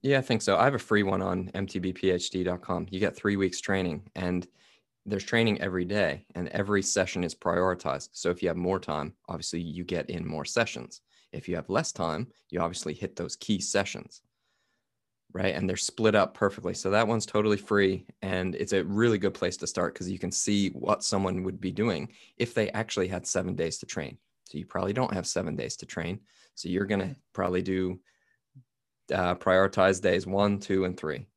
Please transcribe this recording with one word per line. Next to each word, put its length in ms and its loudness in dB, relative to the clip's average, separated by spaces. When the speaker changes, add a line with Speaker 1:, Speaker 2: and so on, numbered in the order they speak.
Speaker 1:
Yeah, 160 6
I 20 4
think 220 2
so. 160 4
I 60 8
have 100 4
a 40 0
free 240 4
one 200 2
on 320 -2
M 120 -2
T 120 -6
B 140 -2
P 180 2
H 200 0
D 140 -2
dot 160 -2
com. 300 -4
You 100 -4
get 160 0
three 200 0
weeks 240 0
training, 540 -2
and 320 0
there's 180 -4
training 380 2
every 240 0
day, 480 0
and 140 -4
every 340 2
session 420 0
is 100 -4
prioritized. 760 0
So 180 -2
if 120 -2
you 60 2
have 100 -2
more 200 0
time, 360 -4
obviously 320 -6
you 240 -6
get 260 -4
in 160 -6
more 180 -6
sessions. 560 -4
If 160 -12
you 80 -2
have 140 -8
less 200 0
time, 360 -4
you 100 -2
obviously 320 -4
hit 240 -8
those 200 -8
key 240 -2
sessions, 600 -4
right? 220 0
And 140 -2
they're 80 -2
split 380 2
up 200 4
perfectly. 400 0
So 160 -4
that 180 4
one's 160 0
totally 320 2
free, 500 2
and 340 -2
it's 200 -2
a 100 2
really 320 4
good 160 0
place 260 -2
to 80 -6
start 280 -2
'cause 140 -8
you 100 -4
can 120 -4
see 400 2
what 320 0
someone 420 0
would 160 -4
be 120 -4
doing 400 -2
if 160 -2
they 200 0
actually 360 -2
had 180 -6
seven 300 -2
days 220 -2
to 80 -12
train. 320 -8
So 140 -12
you 80 -10
probably 260 -2
don't 220 0
have 120 -2
seven 300 -2
days 220 -6
to 80 -14
train. 340 -6
So 120 -10
you're 160 0
gonna 220 0
Speaker 2:
Mm. 100 -8
Speaker 1:
probably 300 0
do, 400 -2
uh, 220 2
prioritize 680 6
days 240 2
one, 340 2
two, 240 2
and 120 -2
three 300 -6